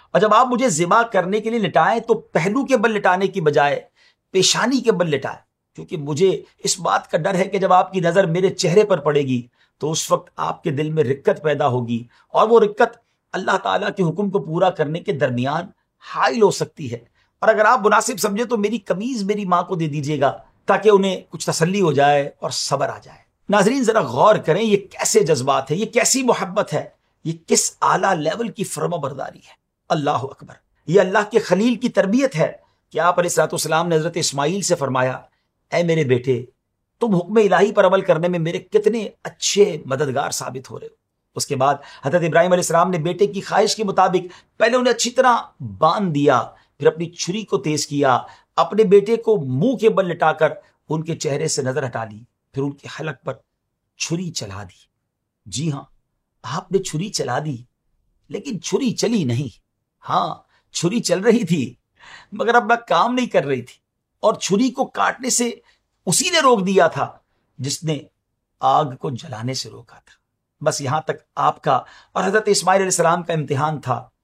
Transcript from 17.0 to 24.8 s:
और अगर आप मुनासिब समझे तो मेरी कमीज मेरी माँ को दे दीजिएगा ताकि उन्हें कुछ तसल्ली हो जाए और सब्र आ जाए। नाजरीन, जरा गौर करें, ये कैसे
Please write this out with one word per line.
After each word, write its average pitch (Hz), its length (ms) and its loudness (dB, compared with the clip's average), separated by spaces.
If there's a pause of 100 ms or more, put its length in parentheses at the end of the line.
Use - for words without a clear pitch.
और 202 80 2
अगर 214 160 4
आप 233 180 4
मुनासिब 214 360 2
समझे 214 260 -2
तो 240 120 -2
मेरी 214 220 -2
कमीज 214 440 -6
मेरी 208 220 -2
माँ 175 200 2
को 196 100 -6
दे 160 120 -2
दीजिएगा 139 420 -2 (380)
ताकि 190 220 4
उन्हें 190 340 4
कुछ - 260 -8
तसल्ली 175 300 0
हो 165 140 4
जाए 143 380 4 (100)
और 156 100 -6
सब्र 139 340 -4
आ 113 140 -6
जाए। - 200 -20 (300)
नाजरीन, 208 340 2
जरा 220 200 2
गौर 143 360 4
करें, 165 220 0
ये 226 160 4
कैसे - 460 0